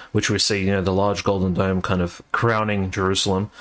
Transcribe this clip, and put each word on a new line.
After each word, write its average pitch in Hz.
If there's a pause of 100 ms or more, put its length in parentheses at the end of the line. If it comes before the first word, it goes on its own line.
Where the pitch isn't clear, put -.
(120)
which 107
we 104
see, 98
you 98
know, 98
the 95
large 101
golden 95
dome 95
kind 92
of 87 (100)
crowning 107
Jerusalem, 98 (120)